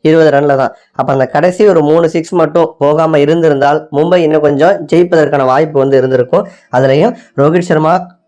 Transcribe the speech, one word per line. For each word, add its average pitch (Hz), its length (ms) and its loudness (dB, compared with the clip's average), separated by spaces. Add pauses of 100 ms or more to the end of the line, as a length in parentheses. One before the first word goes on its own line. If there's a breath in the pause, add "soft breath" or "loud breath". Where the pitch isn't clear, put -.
இருபது 156 300 2
ரன்ல 143 260 2
தான். 131 180 -2 (180 loud breath)
அப்ப 135 200 -4
அந்த 135 140 0
கடைசி 180 400 0
ஒரு 175 160 2
மூணு 160 260 2
சிக்ஸ் 160 240 -6
மட்டும் 165 460 -2
போகாம 156 400 0
இருந்திருந்தால் 151 720 0
மும்பை 160 220 0
இன்னும் 156 260 0
கொஞ்சம் 151 520 0
ஜெயிப்பதற்கான 160 520 0
வாய்ப்பு 143 340 0
வந்து 135 200 2
இருந்திருக்கும். 131 500 -2 (240 loud breath)
அதுலயும் 147 420 0 (220 loud breath)
ரோஹித் 160 240 0
சர்மா 170 560 -2 (120)